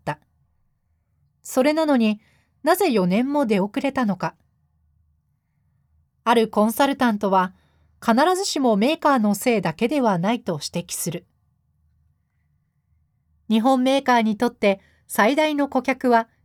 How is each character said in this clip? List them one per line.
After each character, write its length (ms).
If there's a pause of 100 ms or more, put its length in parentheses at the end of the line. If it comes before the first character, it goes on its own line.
た。 140 (1300)
そ 180
れ 100
な 140
の 100
に 240 (420)
な 140
ぜ 160
四 160
年 240
も 120
出 140
遅 220
れ 100
た 160
の 100
か。 200 (1900)
あ 100
る 140
コ 160
ン 80
サ 140
ル 100
タ 140
ン 80
ト 120
は、 220 (480)
必 140 (220)
ず 80
し 160
も 160
メ 180
ー 40
カ 180
ー 20
の 160
せ 240
い 20
だ 140
け 140
で 120
は 180
な 140
い 80
と 220
指 240
摘 60
す 180
る。 160 (2250)
日 120
本 220
メ 160
ー 40
カ 140
ー 60
に 140
と 100
っ 80
て 260 (280)
最 280
大 180
の 140
顧 140
客 280
は 180 (160)